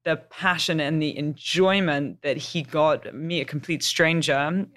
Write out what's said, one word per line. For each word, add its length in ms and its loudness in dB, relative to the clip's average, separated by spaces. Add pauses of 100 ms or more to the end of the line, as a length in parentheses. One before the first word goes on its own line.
the 100 2
passion 640 -2
and 220 0
the 160 -2
enjoyment 1040 0
that 160 0
he 260 -6
got 500 0
me, 280 -4
a 40 -4
complete 380 -4
stranger, 840 2 (120)